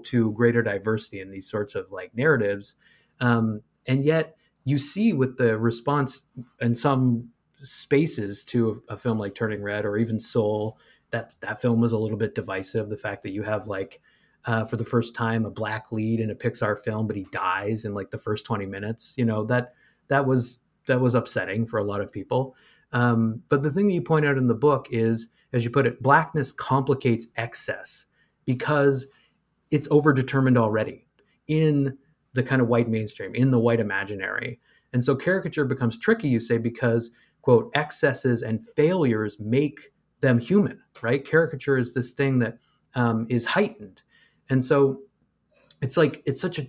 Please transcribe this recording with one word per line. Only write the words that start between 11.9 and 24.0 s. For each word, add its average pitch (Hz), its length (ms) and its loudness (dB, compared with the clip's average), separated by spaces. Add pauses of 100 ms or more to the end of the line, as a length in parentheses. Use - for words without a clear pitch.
a 113 60 0
little 107 200 -4
bit 107 180 -4
divisive. 101 520 -6
The 104 80 -8
fact 101 280 -8
that 104 80 -10
you 104 120 -6
have, 104 240 -4
like, 98 320 -8 (460)
uh, 113 200 0
for 113 120 -4
the 113 80 -4
first 117 300 0
time, 113 300 -2
a 101 60 -8
Black 110 400 -8
lead 110 300 0
in 110 80 -2
a 104 60 -6
Pixar 107 460 -2
film, 110 260 -4
but 104 100 -4
he 98 140 -8
dies 98 520 -2
in, 104 100 -6
like, 101 180 -8
the 117 60 -8
first - 280 -6
twenty 101 200 -4
minutes, 101 520 -8
you 123 80 0
know, 107 180 0
that, 123 300 -2 (340)
that 139 180 2
was, 127 340 0 (280)
that 127 140 2
was 123 120 2
upsetting 110 520 -2
for 113 120 -4
a 104 60 0
lot 101 160 -4
of 101 120 -6
people. 127 440 -4 (380)
Um, 113 560 2
but 139 140 2
the 151 80 0
thing 196 160 2
that 196 60 2
you 170 80 0